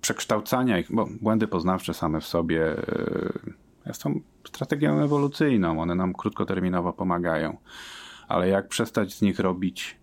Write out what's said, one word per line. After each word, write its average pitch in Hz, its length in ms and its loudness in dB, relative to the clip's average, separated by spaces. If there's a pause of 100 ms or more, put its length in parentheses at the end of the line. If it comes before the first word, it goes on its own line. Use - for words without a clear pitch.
przekształcania 113 760 0
ich, - 120 -2
bo 113 160 2 (140)
błędy 107 260 4
poznawcze 90 460 0
same 78 280 -2
w - 40 -12
sobie, 80 520 2 (1080)
e, 127 80 -8
są 151 260 -4 (280)
strategią 151 520 0
ewolucyjną, 143 840 2
one 87 140 0
nam 90 180 0
krótkoterminowo 90 800 0
pomagają, 85 640 0 (680)
ale 90 220 2
jak 98 180 2
przestać 110 460 -2
z - 80 -2
nich 101 180 4
robić 92 640 -2